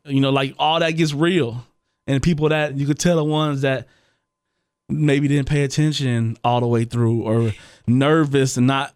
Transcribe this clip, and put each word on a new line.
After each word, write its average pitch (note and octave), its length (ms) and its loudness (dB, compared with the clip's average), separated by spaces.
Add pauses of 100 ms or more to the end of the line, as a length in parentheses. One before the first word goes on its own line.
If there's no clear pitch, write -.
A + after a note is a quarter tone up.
you C3+ 160 -2
know, C3+ 80 2
like, C3+ 300 -2
all D#3 220 2
that E3 100 0
gets D#3+ 200 0
real. C#3+ 540 -2 (420)
And C3+ 140 0
people D#3 280 0
that D3+ 280 -2
you C#3 80 -2
could D3 140 -2
tell F3 180 2
are D#3 60 0
ones D3+ 380 -2
that C3+ 260 -4 (1000)
maybe C#3+ 400 0
didn't C#3 200 0
pay C#3+ 160 0
attention C3+ 800 -2
all A#2+ 160 2
the A#2+ 80 0
way A#2 180 0
through, A#2 380 0
or A2 280 0 (360)
nervous C3+ 720 2
and B2 100 4
not, C3+ 280 -2